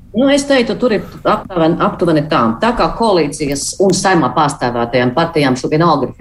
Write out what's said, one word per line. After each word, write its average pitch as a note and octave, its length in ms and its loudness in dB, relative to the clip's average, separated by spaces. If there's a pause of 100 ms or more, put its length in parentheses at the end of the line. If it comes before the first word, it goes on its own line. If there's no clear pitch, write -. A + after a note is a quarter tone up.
(180)
Nu, C4 160 2
es C#4+ 160 0
teiktu, A#3+ 240 2
tur G#3+ 240 0
ir F3 80 -4 (140)
aptuveni, F3 580 0
aptuveni E3+ 480 0
tā. D3+ 160 0 (140)
Tā E3+ 180 0
kā E3 240 0
koalīcijas D3+ 800 -2
un F#3+ 160 4
Saeimā F3 400 2
pārstāvētajām B2 800 0
partijām D3 460 0
šobrīd D#3 260 0
alga C#3 240 0
ir - 120 -16